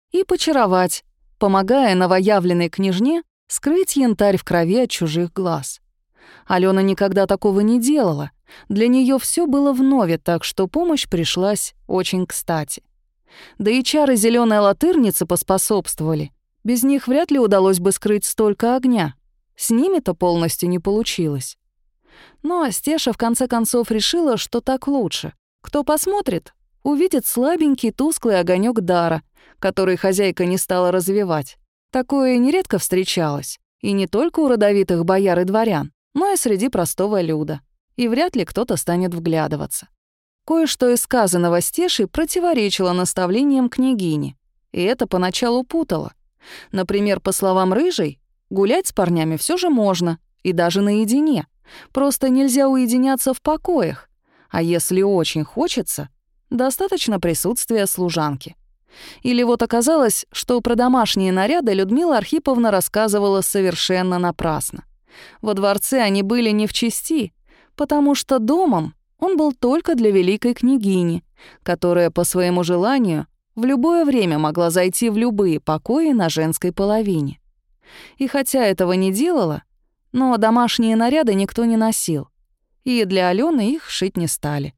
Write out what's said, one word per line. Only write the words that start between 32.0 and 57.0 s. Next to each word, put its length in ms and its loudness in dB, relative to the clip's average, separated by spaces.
нередко 400 0
встречалось, 800 -4
и 120 -2
не 140 0
только 340 -2
у 80 2
родовитых 560 2
бояр 360 2
и 40 0
дворян, 480 -2
но 180 0
и 40 0
среди 320 0
простого 520 -2
люда. 400 -4
И 120 0
вряд 280 0
ли 80 0
кто-то 320 -4
станет 380 -2
вглядываться. 720 -4
Кое-что 440 0
из 120 0
сказанного 580 0
Стешей 460 -2
противоречило 880 -2
наставлениям 760 0
княгини, 680 -2
и 120 -4
это 240 -2
поначалу 580 -2
путало. 480 -4
Например, 500 -2
по 120 -2
словам 400 2
Рыжей, 480 -2
гулять 360 2
с 60 -6
парнями 440 0
все 200 -4
же 140 -2
можно, 480 0
и 100 -2
даже 300 0
наедине. 640 0
Просто 360 0
нельзя 400 2
уединяться 640 2
в 80 -10
покоях. 640 -2
А 120 -2
если 400 0
очень 420 0
хочется, 640 -6
достаточно 680 -2